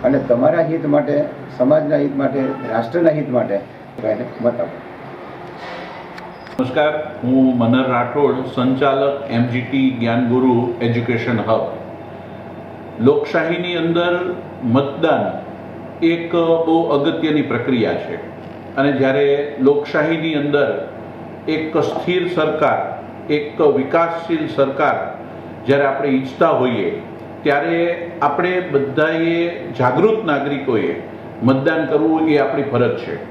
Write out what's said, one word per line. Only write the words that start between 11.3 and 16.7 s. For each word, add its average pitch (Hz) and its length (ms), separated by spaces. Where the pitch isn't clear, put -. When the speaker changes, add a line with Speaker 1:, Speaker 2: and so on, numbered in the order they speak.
Speaker 2:
હબ. 110 200
લોકશાહીની 165 760
અંદર 170 580
મતદાન 131 600
એક 170 320
બહુ 165 460